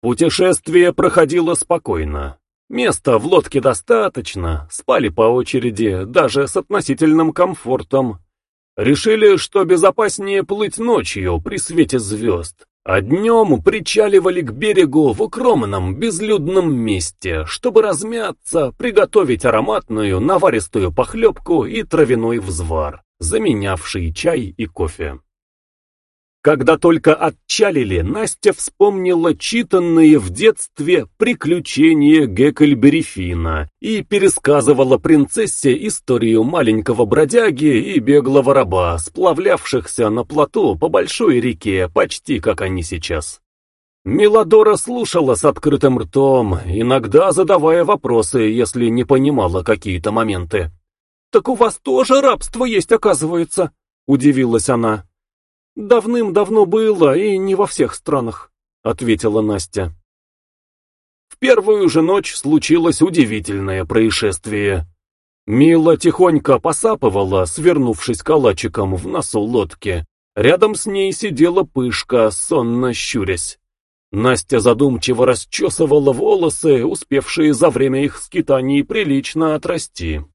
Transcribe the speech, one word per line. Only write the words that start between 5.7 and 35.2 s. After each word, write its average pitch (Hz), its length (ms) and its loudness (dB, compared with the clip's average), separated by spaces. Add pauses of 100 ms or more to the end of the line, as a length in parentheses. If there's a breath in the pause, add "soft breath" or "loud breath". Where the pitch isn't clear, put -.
даже 139 440 0
с - 80 -4
относительным 160 760 0
комфортом. 131 840 -2 (580)
Решили, 196 600 4
что - 260 -2
безопаснее 196 800 0
плыть 202 360 -6
ночью 104 640 -2
при 95 180 -8
свете 160 420 -2
звезд, 104 680 -6 (160)
а 95 180 0
днем 190 640 2
причаливали 190 760 2
к 131 100 -6
берегу 156 640 2
в 95 100 -2
укромном 113 720 -2
безлюдном 180 800 -2
месте, 92 720 -6
чтобы 220 360 0
размяться, 190 920 -4
приготовить 196 720 0
ароматную 107 760 -2
наваристую 113 720 0
похлебку 170 760 -2
и 220 180 -8
травяной 120 560 0
взвар, 82 640 -8 (140)
заменявший 98 920 -4
чай 139 440 -4
и 110 100 -6
кофе. 78 540 -8 (1200)
Когда 147 380 2
только 160 360 4
отчалили, 151 880 -2
Настя 196 520 -2
вспомнила 180 840 0
читанные 170 840 4
в 92 120 -4
детстве 160 760 0 (100)
«Приключения 156 1120 2
Гекльберри 143 760 4
Финна» 82 640 -6 (120)
и 214 220 -4
пересказывала 143 960 2
принцессе 151 800 2 (120)